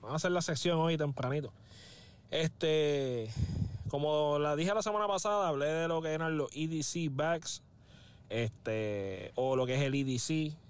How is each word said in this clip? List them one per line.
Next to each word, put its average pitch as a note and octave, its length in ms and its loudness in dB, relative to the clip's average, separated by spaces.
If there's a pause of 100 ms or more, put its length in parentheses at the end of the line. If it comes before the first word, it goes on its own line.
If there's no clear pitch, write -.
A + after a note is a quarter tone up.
vamos B2+ 120 -8
a - 20 -2
hacer F3 160 2
la F3 100 2
sesión E3 380 2
hoy E3 180 4
tempranito". C#3+ 540 -2 (800)
Este, D3 960 2 (600)
como D3 500 2
la D3 160 2
dije F3 180 0
la G#3+ 80 2
semana G#3 260 0
pasada, G3+ 400 2
hablé C#3+ 200 2
de E3 200 0
lo D#3+ 140 0
que D#3+ 80 -4
eran D#3+ 280 0
los C#3+ 180 0
E D#3 120 -2
D D#3+ 160 -2
C E3 280 -2
bags, D#3+ 500 -2 (680)
este, G#2+ 1040 -2
o C3 200 2
lo B2+ 100 2
que B2+ 100 -2
es C#3 60 2
el C3+ 140 0
E C#3 80 2
D B2+ 160 0
C D#3 340 -2 (160)